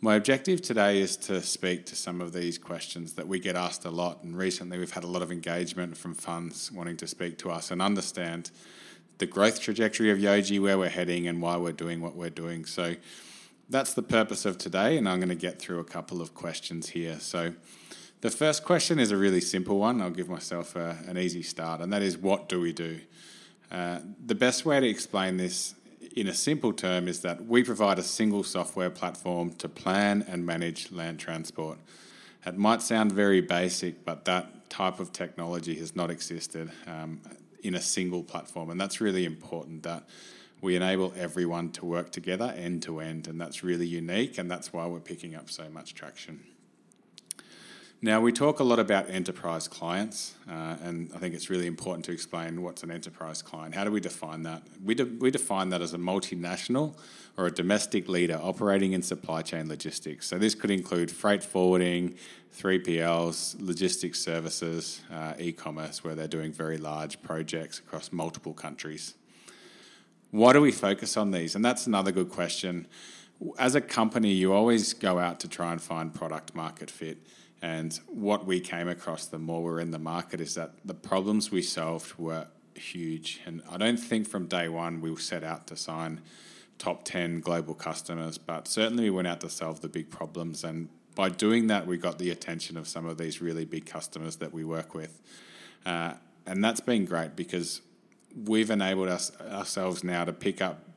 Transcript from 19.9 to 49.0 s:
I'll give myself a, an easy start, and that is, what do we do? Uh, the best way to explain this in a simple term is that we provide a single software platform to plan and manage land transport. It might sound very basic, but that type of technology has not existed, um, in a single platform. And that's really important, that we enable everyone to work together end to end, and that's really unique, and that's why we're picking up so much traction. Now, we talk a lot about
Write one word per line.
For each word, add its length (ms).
I'll 80
give 180
myself 480
a, 300
an 100
easy 260
start, 380
and 140
that 80
is, 160
what 320
do 100
we 140
do? 260
Uh, 280
the 80
best 320
way 120
to 80
explain 520
this 360
in 140
a 60
simple 380
term 360
is 120
that 240
we 180
provide 360
a 40
single 400
software 460
platform 640
to 160
plan 580
and 200
manage 440
land 280
transport. 600
It 100
might 240
sound 320
very 300
basic, 600
but 220
that 460
type 280
of 140
technology 640
has 200
not 160
existed, 600
um, 340
in 120
a 80
single 400
platform. 480
And 100
that's 180
really 280
important, 560
that 260
we 120
enable 440
everyone 540
to 120
work 280
together 440
end 280
to 160
end, 280
and 100
that's 240
really 240
unique, 520
and 120
that's 220
why 140
we're 140
picking 340
up 160
so 180
much 260
traction. 460
Now, 180
we 100
talk 300
a 20
lot 160
about 300